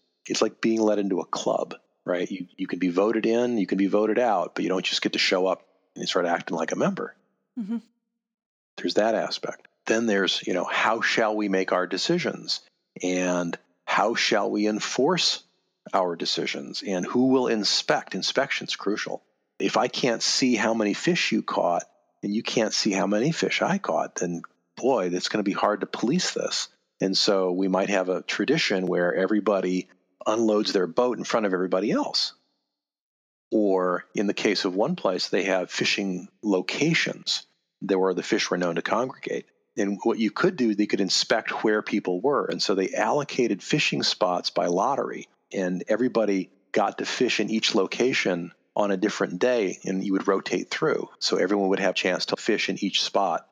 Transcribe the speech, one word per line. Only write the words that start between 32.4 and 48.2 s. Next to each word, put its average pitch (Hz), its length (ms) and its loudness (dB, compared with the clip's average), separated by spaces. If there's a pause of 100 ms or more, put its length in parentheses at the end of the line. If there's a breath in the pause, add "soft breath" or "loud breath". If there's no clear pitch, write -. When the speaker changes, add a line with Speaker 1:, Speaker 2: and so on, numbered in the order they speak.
Speaker 1:
Or 92 640 2
in 101 140 -2
the 101 60 2
case 101 320 0
of 90 100 -2
one 131 200 0
place, 92 340 -2
they 98 140 0
have 92 280 -2
fishing 95 560 -2 (140)
locations - 1040 0 (380)
that 98 140 2
where 95 160 2
the 92 100 -4
fish - 280 0
were 92 60 0
known 87 180 0
to 82 60 -2
congregate. - 640 -4 (320)
And 101 260 0
what 110 160 2
you 107 100 2
could 185 260 0
do, 113 200 2
they 101 120 2
could 101 140 0
inspect - 640 -2
where 107 180 2
people 95 400 -2
were. 127 240 0
And - 160 -4
so 101 140 0
they 95 180 0
allocated 113 720 0
fishing - 400 0
spots - 460 0
by 87 180 0
lottery, 113 640 -2 (240)
and 92 340 -2
everybody 107 640 0 (220)
got 104 240 0
to 101 80 -6
fish - 340 0
in 104 100 0
each 113 240 0
location 98 800 0 (280)